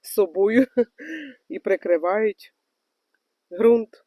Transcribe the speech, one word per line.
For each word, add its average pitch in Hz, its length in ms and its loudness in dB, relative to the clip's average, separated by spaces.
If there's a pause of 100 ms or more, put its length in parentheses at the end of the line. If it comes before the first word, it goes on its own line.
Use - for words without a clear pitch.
собою 202 640 0 (400)
<laughs> 302 420 -16
і - 100 -12
прикривають 190 960 -2 (960)
ґрунт. 226 560 0